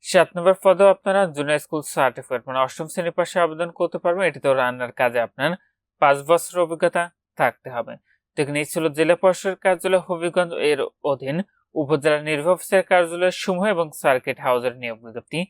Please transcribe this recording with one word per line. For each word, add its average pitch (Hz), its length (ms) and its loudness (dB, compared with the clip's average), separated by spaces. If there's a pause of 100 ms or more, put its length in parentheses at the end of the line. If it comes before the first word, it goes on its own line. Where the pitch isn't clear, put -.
সাত 170 320 4
নম্বর 175 260 4
পদেও 190 320 6
আপনারা 196 260 0 (160)
জুনিয়র 147 280 0
স্কুল 156 180 -6 (120)
সার্টিফিকেট 127 500 -2
মানে 131 200 -6
অষ্টম 156 240 -8
শ্রেণী 170 300 -6
পাশে 175 260 -2
আবেদন 160 240 -4 (100)
করতে 175 200 -2
পারবেন, 180 280 0
এটিতেও 139 280 0
রান্নার 123 460 -2
কাজে 120 260 2
আপনার 139 240 -4 (520)
পাঁচ 143 140 6 (140)
বছর 170 240 2 (100)
অভিজ্ঞতা 170 380 -2 (360)
থাকতে 131 320 -2
হবে। 120 220 -8 (360)
তো - 120 -16
এখানে 147 200 -2
এই 147 100 -6
ছিল 165 140 -4 (120)
জেলা 160 260 4
পরিষদ 185 320 2 (100)
কার্যালয় 185 400 2
হবিগঞ্জ 175 480 -2 (180)
এর 139 100 0 (300)
অধীন 135 260 -4 (380)
উপজেলা 151 440 0 (100)
নির্বাহী 156 280 0
অফিসার 190 340 0
কার্যালয় 180 520 2
সমূহ 185 220 -2 (100)
এবং 170 120 -2 (140)
সার্কিট 131 440 0
হাউসের 123 380 0
নিয়োগ 117 200 -10
বিজ্ঞপ্তি। 117 480 -8